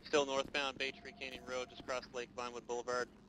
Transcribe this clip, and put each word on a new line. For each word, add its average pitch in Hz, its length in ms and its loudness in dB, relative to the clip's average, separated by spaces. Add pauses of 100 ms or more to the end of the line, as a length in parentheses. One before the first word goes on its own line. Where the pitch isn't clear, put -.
Still 143 200 6
northbound 135 520 2
Bay 135 140 0
Tree - 280 -10
Canyon 127 300 -6
Road, 127 200 -2
just - 160 -12
crossed 123 280 -2
Lake 123 240 -2
Vinewood 120 300 -4
Boulevard. 120 400 2 (220)